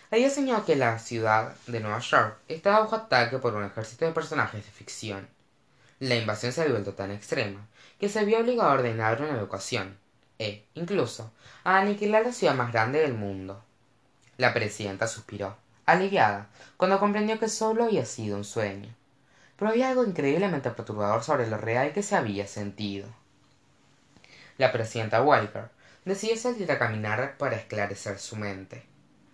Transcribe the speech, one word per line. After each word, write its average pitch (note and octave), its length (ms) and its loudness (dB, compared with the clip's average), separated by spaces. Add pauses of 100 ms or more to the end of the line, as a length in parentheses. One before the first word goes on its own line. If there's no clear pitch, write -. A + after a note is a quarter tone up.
(100)
Había A#3+ 180 6
soñado C4 360 0
que D#3+ 100 4
la A#2+ 240 4
ciudad A2 560 2 (140)
de A#2 100 -4
Nueva G#2+ 220 -4
York A#2+ 380 2 (100)
estaba G3+ 320 4
bajo G#3+ 160 0
ataque B2+ 420 2
por A#2 160 0
un G#2 80 -2
ejército G#2 420 -8
de E3 60 2
personajes D3 540 -4
de - 80 -20
ficción. G2+ 560 -10 (720)
La B2+ 160 2
invasión G#2+ 340 -2
se D#3+ 120 -2
había D3+ 100 2
vuelto G2+ 220 -2
tan G2 180 -6
extrema G#2 560 -6 (320)
que G3+ 80 0
se G#3+ 160 0
vio A3 160 4
obligado A#3 300 4
a C#3 40 6
ordenar A#2 480 2
una D3 160 -2
evacuación G2 580 -6 (440)
e, G#2+ 320 -6
incluso, D#3+ 580 -4 (340)
a F#3 120 4
aniquilar G#3 480 2
la B3 80 -4
ciudad D#3+ 220 2
más A#2+ 180 -2
grande A#2 280 2
del D3 120 2
mundo. G2 500 -8 (760)
La B2 160 4
presidenta G#2 520 -2
suspiró, G2+ 520 -8 (260)
aliviada, D#3 640 4 (300)
cuando F#3+ 200 4
comprendió G#3 400 2
que A3 120 -2
solo A3 340 0
había F#3 220 0
sido G#2 320 -6
un G2+ 60 -8
sueño. G2+ 440 -6 (680)
Pero G#3+ 120 0
había B3 200 2
algo B3+ 120 2
increíblemente D#3+ 680 0
perturbador G#2+ 520 -2
sobre C3 240 0
lo A2 120 -4
real A#2+ 340 0
que G3+ 100 -2
se G3+ 140 0
había G2+ 300 -2
sentido. G2+ 600 -8 (1500)
La C3 160 4
presidenta A2+ 480 0
Walker A2+ 480 2 (380)
decidió G#3+ 320 -2
salir G#3+ 340 -2
a B2+ 60 0
caminar A2 580 -2
para B2 200 -2
esclarecer G2+ 600 -6
su - 180 -12
mente. G2+ 500 -10 (480)